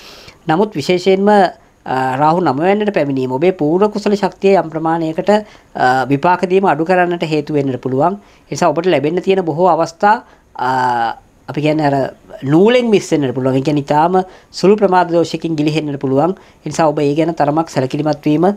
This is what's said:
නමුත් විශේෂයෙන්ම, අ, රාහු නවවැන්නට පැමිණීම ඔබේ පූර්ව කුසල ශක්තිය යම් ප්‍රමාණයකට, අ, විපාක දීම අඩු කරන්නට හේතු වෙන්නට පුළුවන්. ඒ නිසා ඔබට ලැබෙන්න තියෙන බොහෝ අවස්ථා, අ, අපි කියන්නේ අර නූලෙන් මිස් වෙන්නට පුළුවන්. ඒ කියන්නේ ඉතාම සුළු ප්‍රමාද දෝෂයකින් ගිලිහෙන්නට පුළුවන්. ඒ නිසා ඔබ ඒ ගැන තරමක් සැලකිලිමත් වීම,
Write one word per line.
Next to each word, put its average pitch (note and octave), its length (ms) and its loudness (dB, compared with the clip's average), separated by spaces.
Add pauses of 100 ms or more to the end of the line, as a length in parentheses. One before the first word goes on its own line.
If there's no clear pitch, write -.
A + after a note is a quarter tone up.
(480)
නමුත් F#3+ 280 0
විශේෂයෙන්ම, G3 540 0
අ, C3 880 0
රාහු D#3 240 2
නවවැන්නට F#3 520 0
පැමිණීම C3+ 380 -2
ඔබේ D3+ 200 2
පූර්ව F#3 400 0
කුසල G#3 240 -2
ශක්තිය G3 420 0
යම් D#3+ 120 -2
ප්‍රමාණයකට, D#3+ 600 -4
අ, C3+ 760 -2
විපාක F3 440 0
දීම F#3+ 160 2
අඩු D#3 200 0
කරන්නට F3 380 0
හේතු D#3 300 -4
වෙන්නට C#3 280 -2
පුළුවන්. C#3+ 360 -2
ඒ - 340 -20
නිසා D#3+ 180 0
ඔබට D#3+ 160 -2
ලැබෙන්න E3 360 0
තියෙන F#3 240 0
බොහෝ D#3+ 220 0
අවස්ථා, E3+ 560 0 (320)
අ, B2+ 140 -4 (800)
අපි C#3 140 -8
කියන්නේ D3+ 260 0
අර C#3 80 2 (480)
නූලෙන් G#3+ 460 4
මිස් G3 220 0
වෙන්නට C#3 240 0
පුළුවන්. C3 200 0
ඒ C3+ 60 0
කියන්නේ D3 220 -2
ඉතාම E3+ 400 2 (280)
සුළු G3 240 2
ප්‍රමාද F#3 360 2
දෝෂයකින් E3 440 -2
ගිලිහෙන්නට D3+ 440 -2
පුළුවන්. C#3+ 360 0
ඒ - 340 -18
නිසා D#3+ 180 0
ඔබ D3+ 120 -2
ඒ C#3+ 160 0
ගැන E3 200 0
තරමක් D3+ 340 0
සැලකිලිමත් D3 560 -4
වීම, D#3 200 2 (120)